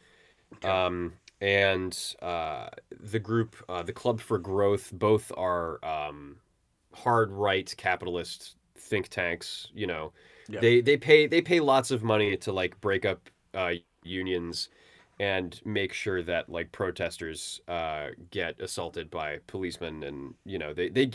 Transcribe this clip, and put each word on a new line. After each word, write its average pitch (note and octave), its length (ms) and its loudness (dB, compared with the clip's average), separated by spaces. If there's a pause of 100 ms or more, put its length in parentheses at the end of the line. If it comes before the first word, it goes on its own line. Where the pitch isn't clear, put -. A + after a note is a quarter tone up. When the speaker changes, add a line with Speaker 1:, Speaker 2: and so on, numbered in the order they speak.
(560)
Speaker 1:
Okay. F#2 140 -4
Speaker 2:
um, F2+ 440 0 (280)
and, G2 560 4 (240)
uh, D#2+ 480 -4 (300)
the G#2 200 -4
group, A2+ 360 0 (140)
uh, F2+ 140 -4
the E2+ 100 -6
Club A#2 280 0
for A2 180 0
Growth. G2 540 2
Both G#2 440 2
are, F2 480 -2
um, D2+ 520 -6 (560)
hard A2+ 380 2
right G2 460 0
capitalist F2+ 800 -4 (220)
think - 320 -4
tanks, - 640 -4
you G#2 140 -4
know. D#2 260 -6 (340)
Speaker 1:
Yeah. - 140 -8
Speaker 2:
They, A#2+ 200 8
they C#3 160 4
pay, D3+ 300 8
they E3 140 4
pay E3+ 180 2
lots C3+ 320 4
of A#2 120 0
money G#2+ 340 4
to, - 140 -4
like, F#2 300 -2
break G2 240 2
up, F#2+ 240 -4 (240)
uh, F2+ 200 -2 (300)
unions F2 680 -4 (500)
and F#2+ 460 -2
make G2+ 280 -2
sure F#2 300 -2
that, E2 260 -2
like, E2+ 220 -6
protesters, E2+ 960 -6
uh, D#2 400 -4 (240)
get E2+ 300 -4
assaulted E2+ 500 -8
by D2+ 360 -6
policemen, E2 560 -6
and, C#2 300 -10 (120)
you F#2+ 120 -6
know, D2+ 160 -6
they, D#2+ 160 -2
they, B2+ 240 2